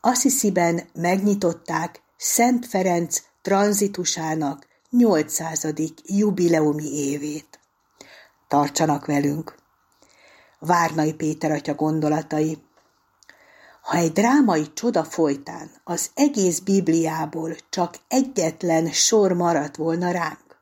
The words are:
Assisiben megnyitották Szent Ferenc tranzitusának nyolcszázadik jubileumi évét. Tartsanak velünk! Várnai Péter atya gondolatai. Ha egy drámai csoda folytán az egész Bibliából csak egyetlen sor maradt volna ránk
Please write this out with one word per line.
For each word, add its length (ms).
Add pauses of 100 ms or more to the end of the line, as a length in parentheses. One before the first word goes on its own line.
Assisiben 920
megnyitották 1080 (140)
Szent 500
Ferenc 560 (200)
tranzitusának 1200 (240)
nyolcszázadik 1120
jubileumi 880
évét. 680 (880)
Tartsanak 580
velünk! 480 (1040)
Várnai 540
Péter 380
atya 240
gondolatai. 880 (1200)
Ha 140
egy 160
drámai 600
csoda 320
folytán 680 (140)
az 300
egész 440
Bibliából 1000 (120)
csak 260 (140)
egyetlen 840
sor 400
maradt 440
volna 340
ránk 520